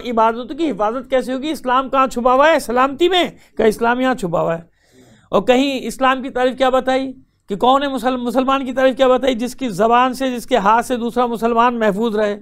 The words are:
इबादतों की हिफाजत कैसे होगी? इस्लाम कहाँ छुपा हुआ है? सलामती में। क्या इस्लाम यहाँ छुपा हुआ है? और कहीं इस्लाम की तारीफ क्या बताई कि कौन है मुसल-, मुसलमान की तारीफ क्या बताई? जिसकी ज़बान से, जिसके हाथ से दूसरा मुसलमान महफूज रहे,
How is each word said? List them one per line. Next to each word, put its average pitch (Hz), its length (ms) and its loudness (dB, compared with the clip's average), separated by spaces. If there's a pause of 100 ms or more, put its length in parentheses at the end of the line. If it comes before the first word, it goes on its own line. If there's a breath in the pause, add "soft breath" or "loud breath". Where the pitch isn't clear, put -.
इबादतों 233 480 0
की 320 100 -4
हिफाजत 220 460 -4
कैसे 247 220 -2
होगी? 262 180 -6
इस्लाम 254 380 -2
कहाँ 262 200 2
छुपा 247 240 2
हुआ 285 160 6
है? 320 120 2
सलामती 262 480 0
में। 349 280 0 (200 soft breath)
क्या 220 100 2
इस्लाम 233 340 0
यहाँ 254 140 0
छुपा 170 240 -4
हुआ 165 160 -2
है? 165 140 -12 (640 soft breath)
और 202 100 2
कहीं 262 400 2
इस्लाम 262 420 -2
की 269 60 -8
तारीफ 254 280 -2
क्या 262 120 2
बताई 262 360 0 (440)
कि 202 80 -4
कौन 262 260 2
है 285 60 -4
मुसल-, 254 300 -2
मुसलमान 262 460 -2
की 254 80 -8
तारीफ 262 220 2
क्या 262 120 2
बताई? 254 280 2
जिसकी 247 340 -6
ज़बान 233 440 2
से, 254 180 -4
जिसके 247 260 -2
हाथ 214 260 4
से 247 140 -4
दूसरा 240 300 -2
मुसलमान 233 500 0
महफूज 214 380 0
रहे, 208 260 0